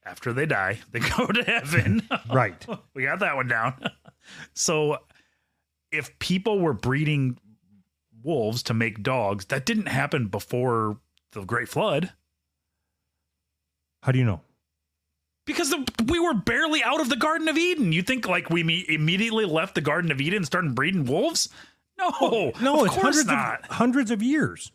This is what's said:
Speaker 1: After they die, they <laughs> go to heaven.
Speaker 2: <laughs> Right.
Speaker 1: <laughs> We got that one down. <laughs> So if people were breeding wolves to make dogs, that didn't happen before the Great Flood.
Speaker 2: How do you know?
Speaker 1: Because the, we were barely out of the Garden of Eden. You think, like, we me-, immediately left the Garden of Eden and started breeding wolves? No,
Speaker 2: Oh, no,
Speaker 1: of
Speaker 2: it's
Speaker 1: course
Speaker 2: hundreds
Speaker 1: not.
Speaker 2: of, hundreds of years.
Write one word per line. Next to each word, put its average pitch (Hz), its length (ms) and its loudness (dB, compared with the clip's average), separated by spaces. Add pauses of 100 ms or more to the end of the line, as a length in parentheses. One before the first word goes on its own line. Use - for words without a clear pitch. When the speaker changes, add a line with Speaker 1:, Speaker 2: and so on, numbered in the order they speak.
Speaker 1:
After - 260 -8
they 135 140 0
die, 104 340 0 (140)
they 117 60 -4
<laughs> - 180 0
go 247 100 0
to 233 160 0
heaven. 214 640 0 (100)
Speaker 2:
<laughs> - 140 -8
Right. 110 340 0 (140)
Speaker 1:
<laughs> - 140 -20
We 135 100 -6
got 151 160 -2
that 170 160 -2
one 127 140 -2
down. 120 320 0
<laughs> - 100 -6 (600)
So 151 460 0 (920)
if 151 260 -8
people 196 420 0
were 165 140 2
breeding 135 640 0 (880)
wolves 117 400 -2
to 120 100 -2
make 110 300 -2
dogs, 104 440 -2
that 135 180 -2
didn't 220 220 0
happen 139 400 -2
before 113 720 -2 (360)
the 101 100 -10
Great 117 260 -2
Flood. 175 420 -2 (1900)
Speaker 2:
How 131 120 2
do 131 40 4
you 127 80 4
know? 92 160 0 (1040)
Speaker 1:
Because 302 240 -2
the, 285 160 -2 (220)
we 339 120 2
were 339 140 4
barely 277 500 2
out 269 180 2
of 254 80 0
the 277 80 2
Garden 320 320 2
of 294 80 0
Eden. 311 340 2
You 165 100 2
think, 254 260 -2
like, 175 220 0
we 170 140 2
me-, 165 240 0
immediately 196 580 2
left 160 300 -2
the - 60 0
Garden 160 300 0
of 135 100 -2
Eden 175 160 0
and 180 80 0
started 165 280 -2
breeding 147 320 0
wolves? 233 440 0 (500)
No, 359 100 0 (120)
Speaker 2:
Oh, 220 300 2 (100)
no, 285 180 4
Speaker 1:
of 247 80 6
Speaker 2:
it's - 80 0
Speaker 1:
course 381 80 2
Speaker 2:
hundreds 285 240 4
Speaker 1:
not. 135 380 0
Speaker 2:
of, - 100 -10
hundreds 247 340 2
of 220 140 0
years. 240 500 0